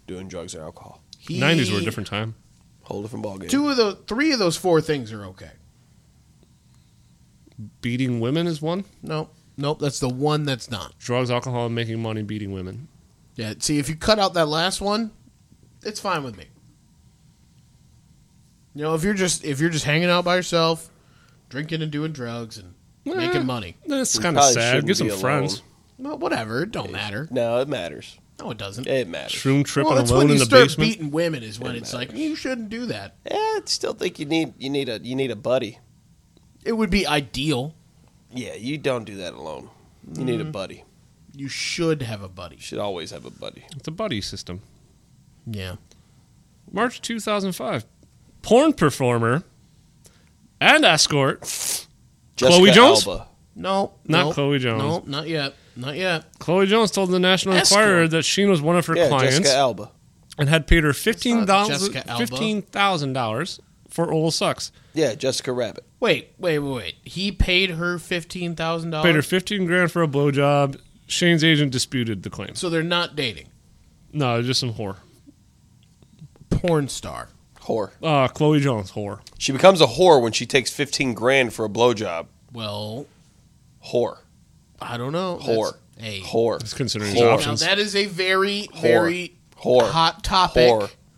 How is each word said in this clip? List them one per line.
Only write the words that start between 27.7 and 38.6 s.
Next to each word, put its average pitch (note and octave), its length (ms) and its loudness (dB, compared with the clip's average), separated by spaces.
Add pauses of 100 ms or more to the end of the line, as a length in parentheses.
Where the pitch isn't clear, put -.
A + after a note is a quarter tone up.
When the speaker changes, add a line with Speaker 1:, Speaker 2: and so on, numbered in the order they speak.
Speaker 2:
No, G3 100 -10
it A2+ 80 -12
doesn't. G#2+ 300 -10
Speaker 1:
It C3 180 0
matters. D2+ 340 -10
Speaker 3:
Shroom C3+ 240 2
tripping - 260 0
Speaker 2:
Well, - 80 4
that's A#2+ 120 2
Speaker 3:
alone B2 120 6
Speaker 2:
when C#3+ 60 8
you D3 60 6
Speaker 3:
in C#3+ 60 4
the C3+ 60 2
Speaker 2:
start F3 180 10
Speaker 3:
basement. D#3 260 2
Speaker 2:
beating E3 220 -6
women D#3+ 320 -2
is A2 160 -12
when B2 160 -8
Speaker 1:
It A#2 60 -10
Speaker 2:
it's A2+ 120 -10
like, B2 140 -8
Speaker 1:
matters. A3 160 -10
Speaker 2:
you D#4 100 -4
shouldn't B3+ 340 -8
do A3+ 180 -10
that. G2+ 280 -10 (160)
Speaker 1:
Yeah, - 60 -2
I A4 300 -2
still - 260 -4
think - 260 -6
you D#3 80 -10
need, D#3+ 320 -2
you C3+ 120 -8
need C#3 180 -2
a, A2 120 -6
you A#2+ 140 -10
need C3+ 160 -2
a A2 60 -8
buddy. A#2+ 420 -2 (840)
Speaker 2:
It A3+ 80 -2
would A3 180 0
be F#3 160 2
ideal. C#3+ 680 -4 (580)
Speaker 1:
Yeah, A#2 220 -10
you B2 240 -8